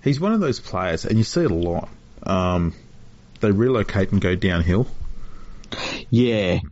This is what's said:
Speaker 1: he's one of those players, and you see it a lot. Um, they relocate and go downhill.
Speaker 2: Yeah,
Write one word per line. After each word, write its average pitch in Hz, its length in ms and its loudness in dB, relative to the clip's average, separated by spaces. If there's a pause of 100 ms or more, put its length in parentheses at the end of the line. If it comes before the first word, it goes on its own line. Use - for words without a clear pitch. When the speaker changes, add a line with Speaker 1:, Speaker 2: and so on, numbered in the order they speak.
Speaker 1:
he's 139 160 2
one 202 120 0
of 220 80 0
those 143 200 -2
players, 90 460 -4
and 110 120 2
you 110 60 4
see - 180 -2
it 139 80 2
a 85 40 0
lot. 85 340 -2 (340)
Um, 90 520 0 (680)
they 107 100 4
relocate 104 600 2
and 98 80 4
go 90 160 2
downhill. 90 500 2 (1200)
Speaker 2:
Yeah, 110 500 4 (120)